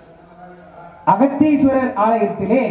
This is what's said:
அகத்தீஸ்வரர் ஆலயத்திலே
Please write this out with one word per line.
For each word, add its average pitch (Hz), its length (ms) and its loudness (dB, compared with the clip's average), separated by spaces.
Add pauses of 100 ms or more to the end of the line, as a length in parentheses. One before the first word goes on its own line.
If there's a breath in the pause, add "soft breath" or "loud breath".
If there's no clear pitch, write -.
(1080)
அகத்தீஸ்வரர் 269 880 2
ஆலயத்திலே 208 760 0